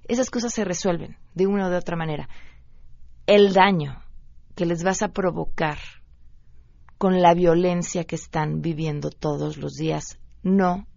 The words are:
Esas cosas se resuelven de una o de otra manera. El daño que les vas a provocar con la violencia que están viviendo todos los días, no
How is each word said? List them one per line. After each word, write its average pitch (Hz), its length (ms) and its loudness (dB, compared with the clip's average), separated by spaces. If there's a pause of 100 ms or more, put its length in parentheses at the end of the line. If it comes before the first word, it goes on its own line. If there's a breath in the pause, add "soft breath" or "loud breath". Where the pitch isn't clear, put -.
Esas 247 240 0
cosas 240 200 -4
se 214 140 -2
resuelven 175 520 -4 (180)
de 185 100 2
una 196 220 0
o - 20 -2
de 180 80 0
otra 170 180 -4
manera. 156 320 -6 (1000 soft breath)
El 202 260 8
daño 180 460 4 (560)
que 175 100 -2
les 170 180 0
vas 190 200 0
a 196 60 -2
provocar 165 680 -2 (1200)
con 185 240 2
la 170 140 8
violencia 175 680 2
que - 100 -8
están 156 460 -4
viviendo 151 500 -4
todos 151 460 -4
los 143 180 -10
días, 156 440 -6 (220)
no 185 560 2